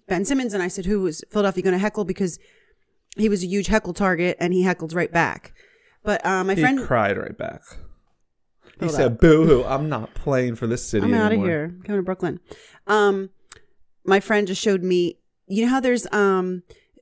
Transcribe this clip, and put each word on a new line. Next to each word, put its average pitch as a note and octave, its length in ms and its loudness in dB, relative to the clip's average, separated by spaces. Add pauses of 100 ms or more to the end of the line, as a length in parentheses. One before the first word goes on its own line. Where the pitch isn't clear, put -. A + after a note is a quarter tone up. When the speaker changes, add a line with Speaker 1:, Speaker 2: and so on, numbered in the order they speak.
Speaker 1:
Ben G3 160 -2
Simmons B3 300 -2
and F#3+ 80 -2
I F3+ 60 -2
said, F3+ 180 -8
"Who G3+ 160 0
was D#3+ 280 -4
Philadelphia G3 320 0
gonna F3+ 160 2
heckle?" G#3 260 -2
Because F3+ 340 -4 (800)
he G#3+ 120 2
was G3 160 0
a - 20 -4
huge F#3+ 200 -2
heckle G3+ 260 0
target, F3+ 480 0
and F3+ 140 0
he F3+ 80 2
heckled F3 320 -2
right E3+ 180 -2
back. E3 400 -2 (500)
But, G#3 220 -2
uh, F#3 180 0
my F#3+ 120 0
Speaker 2:
He E3+ 80 0
Speaker 1:
friend C4 180 2
Speaker 2:
cried G#2 380 0
right - 180 -10
back. - 240 -10 (1160)
He E3+ 80 -4
Speaker 1:
Hold D#3 100 -4
Speaker 2:
said, B2+ 160 2
Speaker 1:
up. A2+ 80 -4
Speaker 2:
"Boo-hoo, D#3+ 440 8
I'm C#3+ 260 -2
not A2+ 240 -6
playing B2+ 420 -2
for A#2 100 -6
this A2+ 180 -2
city G#2 200 0
Speaker 1:
I'm - 100 2
outta A3 200 2
Speaker 2:
anymore." G3 140 0
Speaker 1:
here. D#3 160 -2 (120)
I'm F#3 60 -20
coming G#3 180 -4
to F3 40 -2
Brooklyn. F3+ 360 -6 (460)
Um, G3 420 2 (760)
my F#3+ 160 4
friend G#3 260 0
just F#3+ 160 -6
showed G3 200 0
me, F3+ 360 0 (280)
you G3 180 -2
know A#3+ 60 2
how C4 100 0
there's, B3 320 0
um, F#3 500 0 (400)